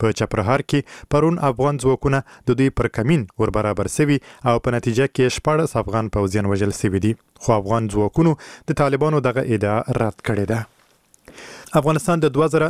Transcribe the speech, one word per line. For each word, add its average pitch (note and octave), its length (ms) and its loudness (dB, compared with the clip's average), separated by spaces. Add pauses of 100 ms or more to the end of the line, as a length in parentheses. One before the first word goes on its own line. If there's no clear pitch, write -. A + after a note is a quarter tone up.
په A2 160 2
چپرهار A2+ 500 0
کې - 460 -4
پرون E3 240 2 (100)
افغان C3+ 340 0
ځواکونه C3+ 360 2 (280)
د B2 140 2
دوی C3+ 180 2
پر A#2 180 0
کمین B2 280 0 (180)
ور G2+ 140 0
برابر G2+ 380 -2
سوي D3 220 2 (340)
او A#2 40 2 (120)
په A#2+ 100 0
نتیجه A#2+ 320 0
کې B2+ 280 0
شپاړس D#3 440 -2
افغان G#2+ 340 -4
پوځیان G2+ 380 0
وژل G2 260 -2
سوي F#2+ 280 0
دي. A2 40 2 (320)
خو A#2 140 2
افغان G#2+ 380 -2
ځواکونو D3+ 380 2 (380)
د C#3+ 100 -2
طالبانو C#3+ 460 2
دغه B2+ 180 0 (120)
ادعا G#2 200 0 (240)
رد G#2+ 160 -2 (100)
کړې G2+ 260 0
ده. A2+ 60 -2 (1160)
افغانستان D#3 460 2
د D3+ 100 2
دوه D3+ 200 2
زره D#3 160 2